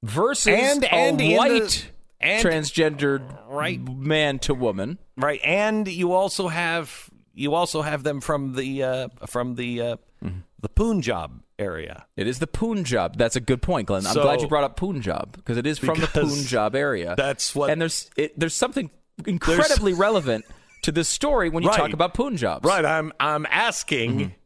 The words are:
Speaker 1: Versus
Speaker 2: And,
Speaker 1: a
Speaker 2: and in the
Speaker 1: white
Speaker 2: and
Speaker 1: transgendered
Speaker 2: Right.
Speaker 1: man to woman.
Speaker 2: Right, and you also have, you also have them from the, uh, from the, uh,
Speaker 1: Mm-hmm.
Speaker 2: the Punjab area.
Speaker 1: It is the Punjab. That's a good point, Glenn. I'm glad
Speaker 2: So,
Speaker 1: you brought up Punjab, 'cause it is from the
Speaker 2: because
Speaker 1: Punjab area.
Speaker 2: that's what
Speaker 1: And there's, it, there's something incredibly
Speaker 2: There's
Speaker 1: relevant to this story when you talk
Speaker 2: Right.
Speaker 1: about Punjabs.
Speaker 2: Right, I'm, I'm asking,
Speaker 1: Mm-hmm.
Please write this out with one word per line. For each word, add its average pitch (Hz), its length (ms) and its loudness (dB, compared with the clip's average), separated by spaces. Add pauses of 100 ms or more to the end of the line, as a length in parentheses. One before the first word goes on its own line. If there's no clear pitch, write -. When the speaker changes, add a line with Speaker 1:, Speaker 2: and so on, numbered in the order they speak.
Speaker 1:
Versus 180 520 2
Speaker 2:
And, 269 300 4
Speaker 1:
a - 100 4
Speaker 2:
and 269 260 4
in 226 100 4
the - 60 6
Speaker 1:
white - 540 2 (300)
Speaker 2:
and 208 260 2
Speaker 1:
transgendered 147 760 2 (260)
Speaker 2:
Right. 151 320 -4
Speaker 1:
man 135 600 0
to 147 140 0
woman. 117 440 -2 (180)
Speaker 2:
Right, 143 260 -2
and 208 460 0
you 175 240 0
also 185 360 0
have, 165 600 -4 (260)
you 143 200 -2
also 165 280 0
have 151 200 -4
them 143 180 -2
from 139 340 -4
the, 135 280 -4
uh, 127 260 -2 (180)
from 123 280 -4
the, 120 260 -6
uh, 117 160 -2 (280)
Speaker 1:
Mm-hmm. 92 140 -8 (220)
Speaker 2:
the - 100 -6
Punjab 113 720 0 (160)
area. 80 480 -8 (100)
Speaker 1:
It 98 100 -2
is 123 120 -2
the 156 80 -2
Punjab. 123 720 -2
That's 117 180 2
a 127 40 0
good 123 200 0
point, 143 260 0
Glenn. 98 200 -2
I'm 98 80 2
glad 143 260 4
Speaker 2:
So, - 40 -2
Speaker 1:
you 143 40 -6
brought 147 160 2
up 135 120 -6
Punjab, 135 680 -6
'cause 117 140 -2
it 120 80 -2
is 151 120 -2
from 160 220 0
the 160 60 2
Speaker 2:
because 147 280 2
Speaker 1:
Punjab 123 400 0
area. 113 440 -2
Speaker 2:
that's 139 360 -2
what 139 160 0
Speaker 1:
And 160 100 0
there's, - 360 -4
it, 151 220 -2
there's 160 160 -2
something 247 360 -2 (360)
incredibly 202 680 4
Speaker 2:
There's 175 80 -2
Speaker 1:
relevant 165 460 2 (380)
to 160 80 0
this 156 160 0
story 254 420 2
when 170 140 -2
you 180 40 6
talk 214 120 4
Speaker 2:
Right. 156 140 0
Speaker 1:
about 170 200 0
Punjabs. 131 520 -2
Speaker 2:
Right, 180 180 4
I'm, 156 360 0
I'm 151 300 -2
asking, 147 680 0
Speaker 1:
Mm-hmm. 98 120 -4 (160)